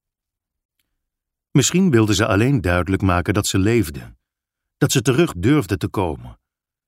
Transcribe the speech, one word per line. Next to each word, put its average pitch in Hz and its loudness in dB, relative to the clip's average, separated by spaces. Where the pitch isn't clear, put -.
Misschien 175 2
wilde 110 4
ze 110 0
alleen 117 2
duidelijk 90 0
maken 90 0
dat 101 -2
ze - -2
leefde, 78 -2
dat 147 0
ze 135 0
terug 139 0
durfde 113 0
te 104 -4
komen, 73 -6